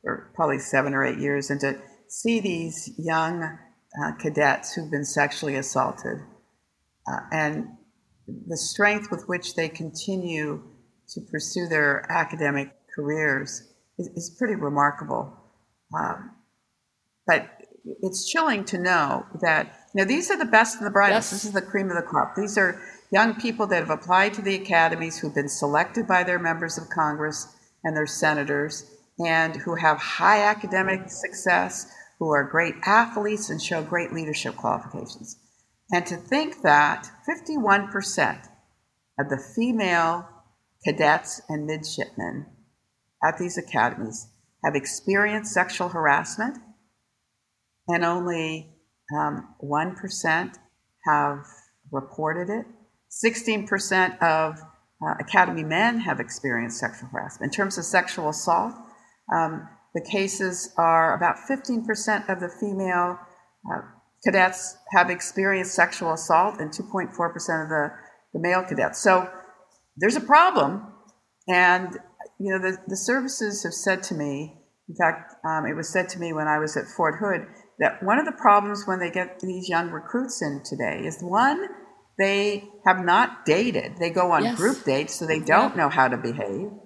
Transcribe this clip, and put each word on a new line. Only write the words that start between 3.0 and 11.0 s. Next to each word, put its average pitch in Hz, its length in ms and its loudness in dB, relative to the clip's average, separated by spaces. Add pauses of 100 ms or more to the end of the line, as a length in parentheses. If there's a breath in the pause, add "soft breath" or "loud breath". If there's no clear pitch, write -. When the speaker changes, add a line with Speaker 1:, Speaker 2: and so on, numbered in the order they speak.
Speaker 1:
uh, 156 760 -8
cadets 147 540 0
who've 156 180 -8
been 147 140 -2
sexually 143 520 -2
assaulted, - 640 -2 (920)
uh, 131 100 -4 (120)
and 151 340 -2 (800)
the 165 100 -6
strength 208 540 0
with 175 160 -6
which 175 300 -6
they 160 120 -2
continue 160 920 -6 (460)